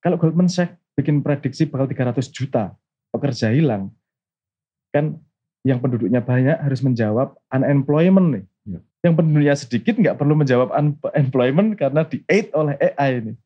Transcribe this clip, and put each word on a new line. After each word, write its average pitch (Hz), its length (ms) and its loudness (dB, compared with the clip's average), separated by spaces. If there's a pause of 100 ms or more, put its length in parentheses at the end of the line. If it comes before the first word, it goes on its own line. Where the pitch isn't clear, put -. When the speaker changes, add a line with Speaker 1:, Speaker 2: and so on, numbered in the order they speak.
Speaker 1:
kalau 175 160 -2
Goldman 165 320 2
Sachs 175 260 -4 (220)
bikin 147 240 0
prediksi 143 480 -4
bakal 135 180 -4
tiga 123 220 -4
ratus 120 240 -4
juta 113 400 -4 (400)
pekerja 117 400 -2
hilang, 113 400 0 (1000)
kan 151 280 -2 (420)
yang 131 180 0
penduduknya 120 400 0
banyak 127 360 0
harus 135 240 -2
menjawab 120 560 0 (160)
unemployment 147 800 2
nih. 95 120 -6 (220)
Speaker 2:
Ya. 90 140 -10 (240)
Speaker 1:
Yang 170 180 4
penduduknya 147 320 4
sedikit 127 400 -2
nggak 190 240 2
perlu 147 160 2
menjawab 127 380 2
unemployment 147 1040 0
karena 139 240 0
di-aid 160 540 -2
oleh 151 240 0
A 131 100 2 (160)
I 135 40 2 (120)
ini. 110 100 -10 (140)